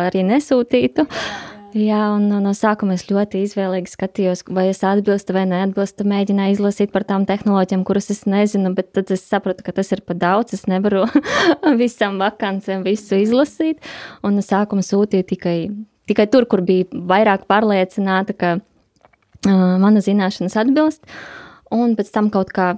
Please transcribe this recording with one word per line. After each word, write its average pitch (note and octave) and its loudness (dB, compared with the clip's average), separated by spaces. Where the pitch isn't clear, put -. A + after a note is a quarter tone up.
arī F#3+ 0
nesūtītu. B3 2
Jā, G#3+ 2
un G#3 2
no, G3+ 2
no G3+ 0
sākuma G#3 0
es F3+ -4
ļoti G3+ 0
izvēlīgi F#3+ -4
skatījos, F#3 -4
vai F#3 0
es F#3+ -2
atbilstu G3+ 0
vai F#3+ 0
neatbilstu. F#3+ -2
Mēģināju G3+ 0
izlasīt G3+ 0
par A3+ -2
tām G3 0
tehnoloģijām, F#3+ 0
kuras G3 -2
es G#3 -6
nezinu, G3 0
bet F#3+ -6
tad G3 -2
es F#3 -2
sapratu, G3 -4
ka F3 -8
tas G3 -4
ir G3 -2
pa - -8
daudz. F#3 0
Es - -8
nevaru G3 0
<laughs> D#4 2
visam G#3 -2
vakancēm G3 -4
visu G3 -2
izlasīt. C#4 0
Un G3+ 0
no G3+ 2
sākuma G3+ -2
sūtīju G3+ 0
tikai, F3 -4
tikai G#3+ 2
tur, B3+ 6
kur A3+ 0
bija F#3 2
vairāk G3 0
pārliecināta, G3 0
ka, F3 0
ā, F#3 4
mana G3+ 6
zināšanas G3 0
atbilst. D4+ 0
Un A#3 2
pēc G3+ -4
tam G#3+ 2
kaut F#3+ 0
kā F3+ 0